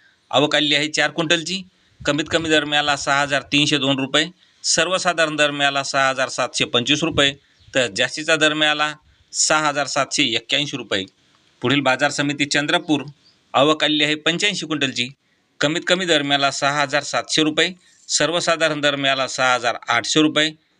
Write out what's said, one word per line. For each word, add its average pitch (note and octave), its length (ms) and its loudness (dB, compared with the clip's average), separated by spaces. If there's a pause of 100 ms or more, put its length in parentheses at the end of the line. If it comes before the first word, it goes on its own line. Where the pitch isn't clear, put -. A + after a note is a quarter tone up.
(300)
अवकाल्य D3 460 2
आहे D3+ 120 0
चार D3+ 220 0
क्विंटलची. E3+ 520 -4 (420)
कमीत D3 260 0
कमी E3 180 -2
दर D3+ 160 2
मिळाला D3 320 0
सहा C#3 240 0
हजार C#3 220 -2
तीनशे D3 360 2
दोन C3+ 200 0
रुपये, C3+ 280 0 (380)
सर्वसाधारण E3+ 720 0
दर D3 140 2
मिळाला C#3+ 320 0
सहा C3+ 260 0
हजार C3 200 -2
सातशे B2+ 360 -2
पंचवीस B2 380 0
रुपये, C#3+ 300 0 (420)
तर B2+ 120 2 (100)
जास्तीचा D#3 400 -2
दर D3+ 180 4
मिळाला D3+ 380 0 (400)
सहा D#3 360 2
हजार C#3+ 180 -2
सातशे C3+ 360 0
एक्क्याऐंशी C#3 540 -2
रुपये. G#2 280 -4 (560)
पुढील C3+ 200 2
बाजार C3 300 2
समिती C#3+ 340 -2
चंद्रपूर, D3+ 580 0 (520)
अवकाल्य D3+ 500 2
आहे D3+ 100 0
पंच्याऐंशी E3+ 520 -2
क्विंटलची. C3 420 -4 (520)
कमीत E3 260 0
कमी F#3 200 0
दर D#3 160 2
मिळाला C#3 280 2
सहा C#3+ 320 0
हजार C#3 200 0
सातशे B2+ 400 -2
रुपये, D#3+ 300 0 (360)
सर्वसाधारण D#3+ 720 0
दर C#3+ 160 0
मिळाला C3+ 300 0
सहा B2+ 280 0
हजार A#2 220 0 (120)
आठशे A#2 320 2
रुपये, D#3 300 2 (300)